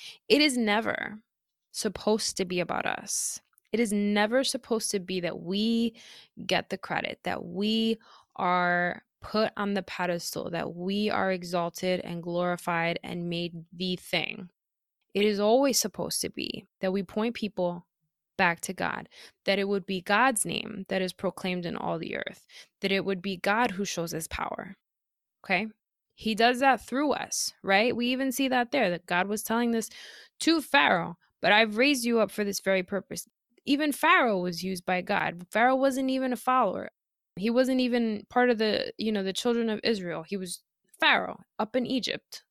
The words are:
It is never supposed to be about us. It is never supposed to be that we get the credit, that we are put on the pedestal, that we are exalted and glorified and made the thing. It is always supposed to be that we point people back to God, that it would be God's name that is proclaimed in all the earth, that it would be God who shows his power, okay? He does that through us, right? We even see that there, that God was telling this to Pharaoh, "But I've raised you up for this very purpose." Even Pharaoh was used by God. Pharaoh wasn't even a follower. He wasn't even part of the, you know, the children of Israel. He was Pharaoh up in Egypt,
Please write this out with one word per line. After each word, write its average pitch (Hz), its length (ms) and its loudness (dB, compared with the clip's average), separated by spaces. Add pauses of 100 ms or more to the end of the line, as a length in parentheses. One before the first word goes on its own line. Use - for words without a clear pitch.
(280)
It 285 140 8
is 269 160 2
never 214 640 0 (500)
supposed - 640 -2
to 196 80 0
be 175 160 -2
about - 240 -2
us. - 560 -4 (300)
It 226 100 0
is 214 120 0
never 208 520 2
supposed 233 460 -2
to 208 80 0
be 180 220 -4
that 170 200 -6
we 220 540 0 (500)
get - 260 0
the - 80 -6
credit, - 440 -6
that - 220 -4
we 220 540 0 (380)
are 175 680 0 (160)
put - 360 -2
on 202 180 -2
the 190 80 -2
pedestal, - 680 -4
that 170 240 -6
we 196 360 -2
are 190 200 2
exalted 180 720 -2
and 170 220 -8
glorified 175 800 -2
and 175 260 -6
made 170 440 -6
the 180 240 -2
thing. - 520 -4 (640)
It 202 120 2
is 208 160 2
always 240 380 6
supposed - 440 -2
to - 80 -4
be - 360 -8 (140)
that 190 120 0
we 202 100 0
point 226 320 -2
people 175 520 -4 (500)
back 170 240 2
to - 120 -8
God, - 360 -4 (360)
that 196 140 2
it 196 100 0
would 196 160 0
be 190 160 -4
God's 220 460 2
name - 420 -6
that 190 140 0
is 185 100 -4
proclaimed 180 540 -4
in - 100 -6
all 165 220 -4
the - 180 -8
earth, - 300 -10 (340)
that 196 120 0
it 196 120 0
would 190 160 -2
be 190 160 -4
God 208 360 0
who 196 120 -4
shows 170 280 -6
his 165 160 -6
power, - 480 -8 (680)
okay? 196 220 0 (480)
He 220 220 -2
does 240 240 4
that 262 260 4
through 277 260 0
us, - 400 -4 (100)
right? 208 320 4
We 240 120 -2
even 262 240 0
see 269 180 0
that 247 220 0
there, 240 200 2
that 175 160 -6
God 180 200 2
was 208 160 -4
telling 233 300 0
this 226 180 -2 (500)
to 320 220 4
Pharaoh, 190 560 4 (220)
"But 175 120 6
I've 214 240 4
raised 262 280 4
you 233 160 2
up 190 100 2
for 214 140 -2
this 202 160 -4
very 190 240 0
purpose." 180 440 -8 (360)
Even 294 260 2
Pharaoh 294 480 4
was 180 240 -4
used 185 240 -6
by 185 160 0
God. 175 480 -2
Pharaoh 247 260 4
wasn't 262 340 2
even 262 220 0
a 240 40 -4
follower. 247 560 0 (440)
He 202 140 0
wasn't 254 300 4
even 233 500 0
part 247 200 4
of 226 80 2
the, 214 400 0
you 214 140 0
know, 202 100 0
the 190 100 -2
children 233 360 0
of 214 160 -2
Israel. 175 380 -2
He 202 140 -8
was 185 260 -8 (360)
Pharaoh 220 460 2 (140)
up 214 180 -2
in 254 100 0
Egypt, - 640 -4